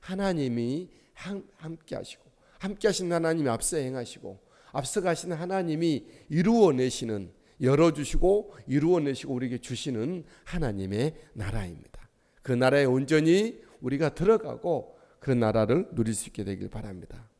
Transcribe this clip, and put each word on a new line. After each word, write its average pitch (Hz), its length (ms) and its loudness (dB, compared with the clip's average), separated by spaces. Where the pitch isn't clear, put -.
하나님이 160 880 -2
함-, 196 420 -12
함께 156 400 -12
하시고, - 280 -12
함께 202 300 0
하신 180 220 -2
하나님이 165 380 2
앞서 117 280 -2
행하시고, 123 640 -8
앞서 143 280 -4
가신 170 300 -2
하나님이 165 720 -2
이루어내시는, 131 1000 4
열어주시고 156 960 4
이루어내시고 139 680 0
우리에게 123 260 -4
주시는 135 680 -6
하나님의 113 720 -2
나라입니다. 98 760 -8
그 - 100 -4
나라에 127 320 4
온전히 156 760 2
우리가 139 360 0
들어가고 165 840 0
그 - 120 -2
나라를 113 600 2
누릴 113 200 0
수 - 140 -6
있게 - 160 -10
되길 98 260 -8
바랍니다. 104 600 -14